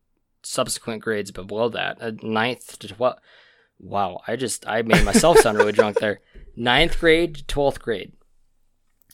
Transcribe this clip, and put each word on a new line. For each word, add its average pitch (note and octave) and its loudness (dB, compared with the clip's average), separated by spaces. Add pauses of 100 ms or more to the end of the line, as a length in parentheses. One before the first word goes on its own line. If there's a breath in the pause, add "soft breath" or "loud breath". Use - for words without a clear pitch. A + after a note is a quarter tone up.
(440)
subsequent A2+ -6
grades G#2 -4
below G#2 -4
that. F#2+ -6
Uh, A#2 -8 (100)
ninth A2 -4
to G2+ -16
twelve. A2+ -2 (640 soft breath)
Wow, F#2+ -4
I A2+ -4
just, B2 -8
I A2 -2
made A2+ 4
myself D#3+ 6
sound G#2+ 4
really G#2 2
drunk G#2+ 0
there. G#2 -4 (180 soft breath)
<laughs> - -20
Ninth B2 2
grade E3 2
to C#3+ -14
twelfth C#3 -2
grade. G2 -6 (1040)